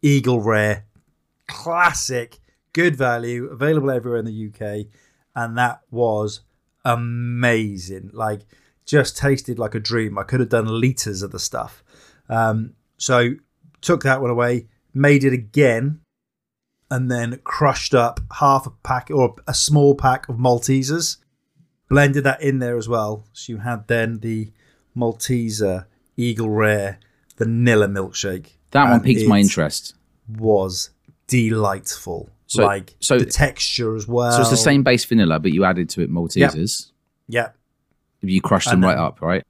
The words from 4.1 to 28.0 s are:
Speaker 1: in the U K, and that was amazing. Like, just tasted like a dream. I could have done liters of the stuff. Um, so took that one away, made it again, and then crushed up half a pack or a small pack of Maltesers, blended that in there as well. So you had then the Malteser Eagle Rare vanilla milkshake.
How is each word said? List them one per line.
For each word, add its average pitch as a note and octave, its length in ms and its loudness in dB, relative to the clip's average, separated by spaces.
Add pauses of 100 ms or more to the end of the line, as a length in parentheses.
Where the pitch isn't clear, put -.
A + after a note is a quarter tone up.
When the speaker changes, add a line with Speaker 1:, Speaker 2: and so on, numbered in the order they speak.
Speaker 1:
in A2 60 -6
the A2+ 60 -8
U G#2+ 180 -10
K, G#2 380 -10 (480)
and A#2 220 -6
that A#2+ 240 0 (100)
was G#2+ 500 -2 (440)
amazing. A#2 1300 -2
Like, G#2+ 280 -6 (440)
just C#3+ 320 0
tasted C3+ 420 -2
like A2+ 160 -6
a A2 40 -4
dream. A2 380 -4
I G2 60 -6
could B2+ 160 -2
have A#2+ 100 0
done A2+ 300 0
liters A2+ 420 -2
of G2+ 100 -10
the F#2 80 -14
stuff. - 440 -10 (460)
Um, A2+ 440 -2 (240)
so B2 340 2 (500)
took E3+ 220 0
that C3+ 180 2
one B2 80 -2
away, A#2+ 380 0 (260)
made C#3 300 4
it C3+ 100 4
again, B2+ 680 0 (880)
and B2+ 220 -2
then A#2+ 320 -4
crushed - 500 -2
up A#2 260 2 (200)
half C#3 260 2
a A#2+ 60 -12 (120)
pack B2+ 300 -6
or B2+ 220 2 (120)
a - 60 -6
small C#3+ 420 4
pack C3 340 0
of A#2+ 80 -6
Maltesers, C3 800 0 (720)
blended C#3 340 4
that C3+ 180 0
in C3+ 180 0
there A#2+ 180 -2
as A2 100 -6
well. G#2+ 460 -2
So - 200 -14
you G#2+ 60 -10
had A2+ 280 -8
then A2+ 320 0
the A2 320 -6 (440)
Malteser A2+ 880 -2 (300)
Eagle A#2 340 -2
Rare G#2 500 0 (380)
vanilla A#2 500 4
milkshake. F#2+ 680 -6 (180)